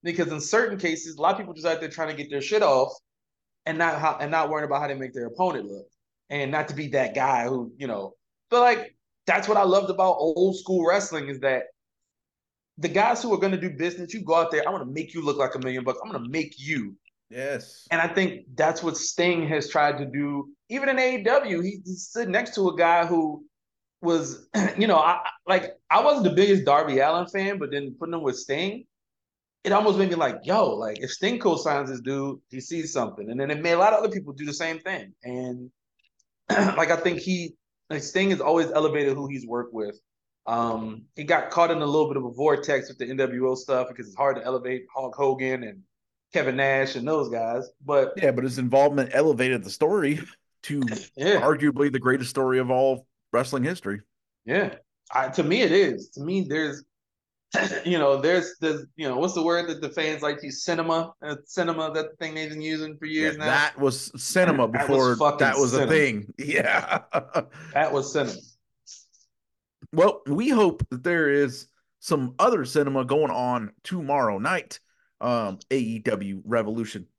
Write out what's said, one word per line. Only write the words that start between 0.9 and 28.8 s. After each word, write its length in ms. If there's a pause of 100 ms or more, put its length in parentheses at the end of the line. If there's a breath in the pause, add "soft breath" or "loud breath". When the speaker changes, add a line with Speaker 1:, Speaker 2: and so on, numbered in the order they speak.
Speaker 1:
a 60
lot 100
of 80
people 160
just 100
out 140
there 100
trying 200
to 60
get 140
their 120
shit 200
off 320 (720)
and 120
not 220
how, 200
and 100
not 200
worrying 160
about 160
how 60
they 60
make 200
their 120
opponent 400
look, 220 (420)
and 220
not 160
to 80
be 140
that 260
guy 320
who, 300
you 100
know. 260 (380)
But, 100
like, 340 (300)
that's 220
what 100
I 60
loved 260
about 240
old 420
school 320
wrestling, 400
is 120
that 240 (1120)
the 100
guys 340
who 120
are 60
gonna 200
do 120
business, 420
you 100
go 120
out 160
there, 140
"I 60
wanna 140
make 280
you 80
look 160
like 180
a 40
million 240
bucks. 200
I'm 80
gonna 180
make 280
you." 380 (340)
Speaker 2:
Yes. 640
Speaker 1:
And 80
I 80
think 380 (100)
that's 260
what 140
Sting 540
has 200
tried 280
to 80
do. 480 (160)
Even 180
in 120
A 180
E 60
W, 380
he, 220
he 120
stood 340
next 260
to 140
a 80
guy 280
who 380 (580)
was, 520
<clears throat> 240
you 100
know, 100
I, 160
I, 160 (180)
like, 260 (160)
I 140
wasn't 220
the 100
biggest 300
Darby 340
Allin 280
fan, 300
but 140
then 280
putting 140
him 80
with 160
Sting, 480 (800)